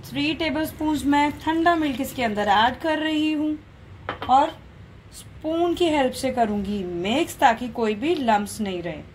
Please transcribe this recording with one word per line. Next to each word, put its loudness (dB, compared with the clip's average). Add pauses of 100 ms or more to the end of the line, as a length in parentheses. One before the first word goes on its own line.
थ्री -4
टेबलस्पून -2
मैं 4
ठंडा 2
milk -2
इसके -4
अंदर 0
ऐड 4
कर 0
रही 0
हूँ -2 (720)
और 4 (580)
spoon -2
की 2
help 2
से -2
करूंगी 0
mix, -2
ताकि 4
कोई -2
भी 0
lumps 0
नहीं -4
रहे। -8 (140)